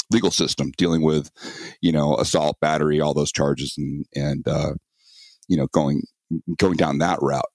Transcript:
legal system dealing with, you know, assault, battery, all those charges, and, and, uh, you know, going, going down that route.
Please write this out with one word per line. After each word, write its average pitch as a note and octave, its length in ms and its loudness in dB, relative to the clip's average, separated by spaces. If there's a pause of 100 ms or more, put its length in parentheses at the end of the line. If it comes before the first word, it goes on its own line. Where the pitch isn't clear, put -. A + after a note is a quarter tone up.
(100)
legal A2 200 4
system C#2+ 460 -2
dealing E2 260 2
with, D#2 280 2 (500)
you E2+ 120 2
know, D2 240 2
assault, D2+ 440 0
battery, D2+ 400 2
all D2+ 140 0
those D2 180 0
charges, C#2+ 440 -2
and, C#2+ 380 -6
and, C#2+ 320 -4
uh, D2 280 -2 (760)
you F2+ 80 0
know, C#2 120 0
going, D2 340 0 (540)
going F#2 200 2
down D2+ 220 0
that E2+ 220 0
route. C#2 240 0 (100)